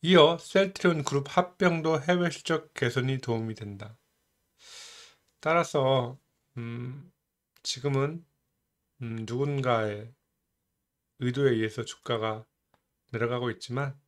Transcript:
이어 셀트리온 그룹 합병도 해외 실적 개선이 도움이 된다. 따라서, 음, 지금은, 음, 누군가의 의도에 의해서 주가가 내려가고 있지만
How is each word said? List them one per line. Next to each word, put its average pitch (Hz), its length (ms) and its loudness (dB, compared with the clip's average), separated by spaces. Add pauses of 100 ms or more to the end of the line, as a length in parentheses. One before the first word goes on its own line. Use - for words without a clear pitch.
이어 170 340 8
셀트리온 185 680 2
그룹 139 300 -2
합병도 165 680 2
해외 175 260 2
실적 - 460 -4
개선이 131 480 -2
도움이 113 320 -4
된다. 104 420 -14 (1400)
따라서, 135 760 2 (400)
음, 123 520 -10 (520)
지금은, 143 600 -2 (800)
음, 113 260 -6
누군가의 120 840 -2 (1080)
의도에 127 320 2
의해서 110 340 -2
주가가 113 580 -4 (680)
내려가고 120 400 -4
있지만 135 560 -8